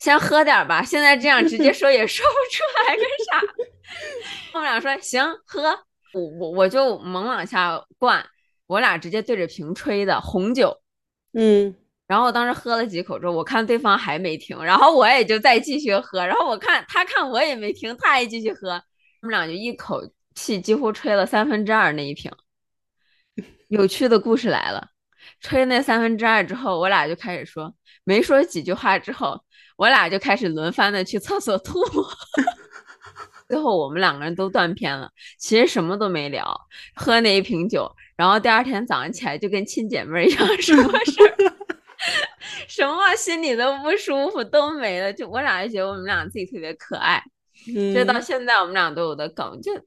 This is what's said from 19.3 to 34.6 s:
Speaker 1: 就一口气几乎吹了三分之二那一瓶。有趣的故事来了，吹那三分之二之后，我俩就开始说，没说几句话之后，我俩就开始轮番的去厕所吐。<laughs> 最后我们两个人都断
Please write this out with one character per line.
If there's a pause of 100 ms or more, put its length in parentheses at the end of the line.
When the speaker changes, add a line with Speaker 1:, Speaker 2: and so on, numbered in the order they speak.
Speaker 1:
就
一
口 (320)
气
几
乎
吹
了
三
分
之
二
那
一
瓶。 (1400)
有
趣
的
故
事
来
了， (540)
吹
那
三
分
之
二
之
后，
我
俩
就
开
始
说， (300)
没
说
几
句
话
之
后， (360)
我
俩
就
开
始
轮
番
的
去
厕
所
吐。
<laughs> (1600)
最
后
我
们
两
个
人
都
断